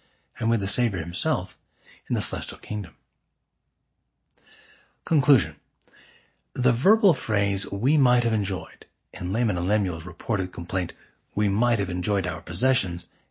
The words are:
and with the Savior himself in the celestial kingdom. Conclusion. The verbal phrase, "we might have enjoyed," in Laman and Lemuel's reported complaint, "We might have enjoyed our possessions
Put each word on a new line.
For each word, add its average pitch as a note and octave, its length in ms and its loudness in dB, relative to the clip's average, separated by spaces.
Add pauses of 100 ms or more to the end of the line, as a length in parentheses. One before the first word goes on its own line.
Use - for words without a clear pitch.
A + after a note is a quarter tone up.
(380)
and A2+ 100 0
with A2+ 120 2
the F#2+ 80 -2
Savior G#2 320 0
himself F#2 580 -4 (500)
in C3 60 0
the G#2 80 0
celestial - 360 -8
kingdom. G#2 380 -8 (2000)
Conclusion. C3+ 520 2 (1000)
The B2+ 180 2
verbal F#3 400 4
phrase, G2+ 580 0
"we B2+ 280 2
might B2 240 4
have A2+ 100 2
enjoyed," F#2+ 540 -4 (260)
in F#2 220 -4
Laman A2 240 0
and F2 100 -2
Lemuel's F2+ 380 0
reported F#2 440 -4
complaint, F2+ 440 -6 (400)
"We G#2+ 140 2
might A2 320 2
have F#2 100 -2
enjoyed F#2 360 -2
our E2 140 -6
possessions F#2 640 -2 (240)